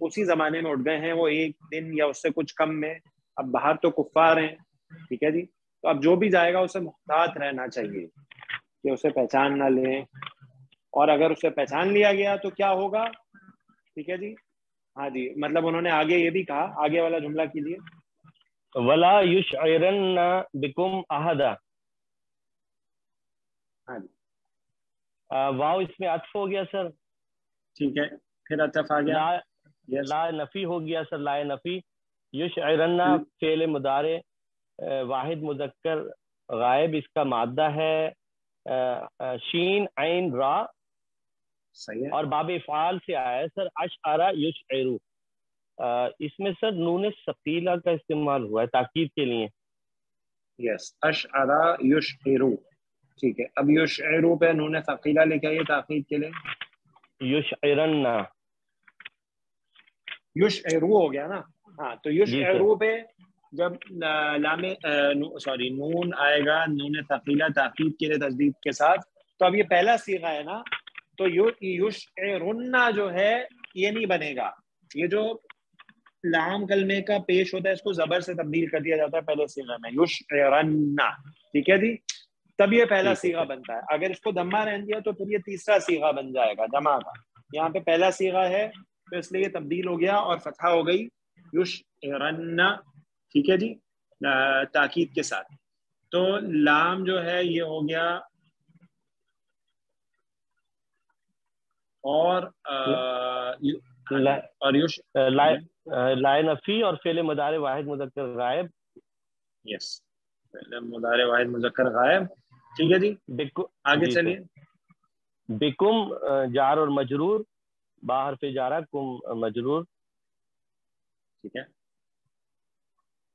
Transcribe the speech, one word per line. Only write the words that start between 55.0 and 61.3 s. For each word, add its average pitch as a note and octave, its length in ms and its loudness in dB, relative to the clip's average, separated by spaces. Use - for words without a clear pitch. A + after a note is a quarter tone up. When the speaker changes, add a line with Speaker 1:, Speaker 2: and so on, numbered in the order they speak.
Speaker 1:
लेके D#3 220 0
आइए D#3 180 0
ताकीद D3 440 -2
के D3 100 -2
लिए। D3+ 120 -4
Speaker 2:
युशइरन्ना। C#3+ 1080 0
Speaker 1:
युशइरु E3 500 2
हो F#3+ 220 6
गया C#3 180 -4
ना? F#3 220 -10